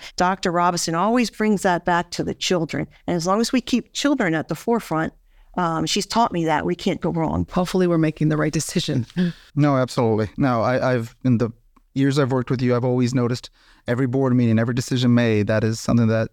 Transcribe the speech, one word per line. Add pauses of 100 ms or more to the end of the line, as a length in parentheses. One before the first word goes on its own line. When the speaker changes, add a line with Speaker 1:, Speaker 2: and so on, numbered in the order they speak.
(160)
Speaker 1:
Doctor
Robinson
always
brings
that
back
to
the
children. (180)
And
as
long
as
we
keep
children
at
the
forefront, (420)
um,
she's
taught
me
that
we
can't
go
wrong.
Speaker 2:
Hopefully
we're
making
the
right
decision. (480)
Speaker 3:
No,
absolutely.
No,
I,
I've, (100)
in
the (440)
years
I've
worked
with
you,
I've
always
noticed (360)
every
board
meeting,
every
decision
made,
that
is
something
that,